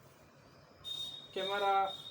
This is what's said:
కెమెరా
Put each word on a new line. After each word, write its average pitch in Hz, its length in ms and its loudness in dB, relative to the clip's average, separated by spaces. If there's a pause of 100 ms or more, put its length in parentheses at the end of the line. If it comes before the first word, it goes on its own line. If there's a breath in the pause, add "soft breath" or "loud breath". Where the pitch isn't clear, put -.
(1300)
కెమెరా 196 580 2 (180)